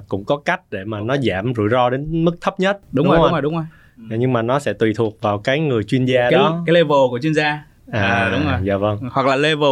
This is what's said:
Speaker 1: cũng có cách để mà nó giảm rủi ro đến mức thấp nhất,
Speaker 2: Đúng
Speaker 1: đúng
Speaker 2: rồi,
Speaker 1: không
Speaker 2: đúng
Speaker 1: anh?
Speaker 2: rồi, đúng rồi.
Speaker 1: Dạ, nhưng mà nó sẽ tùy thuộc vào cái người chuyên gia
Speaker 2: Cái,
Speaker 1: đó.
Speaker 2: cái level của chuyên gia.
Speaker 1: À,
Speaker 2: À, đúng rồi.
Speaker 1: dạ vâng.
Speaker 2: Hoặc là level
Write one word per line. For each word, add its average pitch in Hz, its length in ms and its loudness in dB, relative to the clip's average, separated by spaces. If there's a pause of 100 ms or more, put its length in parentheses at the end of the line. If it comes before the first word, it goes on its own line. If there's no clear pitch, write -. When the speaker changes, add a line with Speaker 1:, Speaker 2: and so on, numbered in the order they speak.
Speaker 1:
cũng 101 160 -6
có 143 120 -2
cách 170 240 -4 (100)
để 95 140 -10
mà 107 160 -6
nó 120 160 -2
giảm 113 380 -2
rủi 107 140 0
ro 123 220 2
đến 156 340 -2
mức 170 160 0
thấp 190 200 -4
nhất, 196 200 0 (120)
Speaker 2:
Đúng 170 140 2
Speaker 1:
đúng - 100 4
Speaker 2:
rồi, - 0 -
Speaker 1:
không 165 60 4
Speaker 2:
đúng 151 40 4
Speaker 1:
anh? 139 60 2
Speaker 2:
rồi, 147 100 -2
đúng 151 120 -4
rồi. 160 100 -4 (460)
Speaker 1:
Dạ, 110 60 -4
nhưng 127 160 0
mà 117 100 2
nó 123 160 0
sẽ 127 140 -2
tùy 110 240 0
thuộc 113 240 -2
vào 104 180 0
cái 135 220 0
người 127 240 0
chuyên 127 200 0
gia 127 160 2
Speaker 2:
Cái, 123 180 2
Speaker 1:
đó. 160 280 0
Speaker 2:
cái 165 80 2
level 170 140 4 (220)
của 123 120 -4
chuyên 156 120 -2
gia. 151 300 -2 (280)
Speaker 1:
À, 107 100 -2
Speaker 2:
À, 113 300 0
đúng 143 180 -2
rồi. 127 140 -2
Speaker 1:
dạ 98 120 0
vâng. 104 220 0 (140)
Speaker 2:
Hoặc 131 140 0
là 135 100 2
level 151 360 2